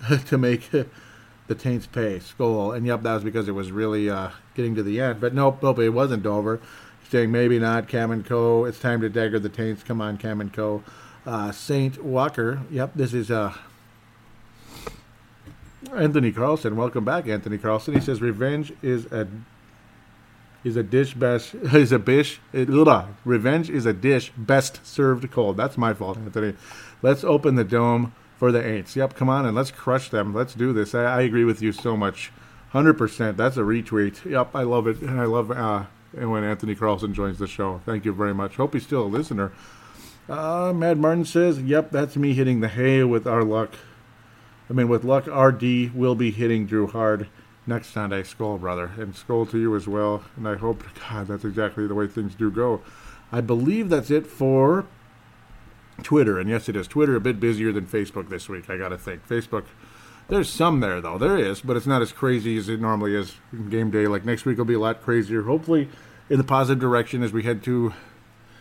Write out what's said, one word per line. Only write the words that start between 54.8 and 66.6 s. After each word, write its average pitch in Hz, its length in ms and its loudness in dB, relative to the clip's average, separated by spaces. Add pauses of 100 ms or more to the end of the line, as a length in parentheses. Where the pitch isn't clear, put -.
Twitter. 113 360 4
And 92 100 -2
yes, 113 200 -2
it 104 80 -4
is. 92 100 -4
Twitter 143 300 2
a 107 40 0
bit 110 200 -2
busier 110 320 0
than 98 140 -4
Facebook 98 420 -4
this 90 200 -10
week, 92 220 -12
I 92 80 -6
gotta 92 200 -8
think. 90 280 -14
Facebook, 117 380 -4 (640)
there's 196 200 0
some 165 320 2
there, 92 200 -2
though. 82 180 -6
There 185 180 2
is, 101 240 0
but 127 160 -2
it's 117 100 -4
not 135 140 2
as 113 120 -2
crazy 117 440 -2
as 101 120 -4
it 113 120 -4
normally 104 360 0
is 95 180 -4 (180)
in 110 160 -10
game 110 220 0
day. 104 160 2
Like, 101 180 -2
next 117 200 -4
week 127 120 0
will 120 80 0
be 117 100 2
a 107 60 2
lot 113 220 -2
crazier. 110 400 0
Hopefully 156 460 0 (420)
in 139 80 4
the 131 60 4
positive 135 360 2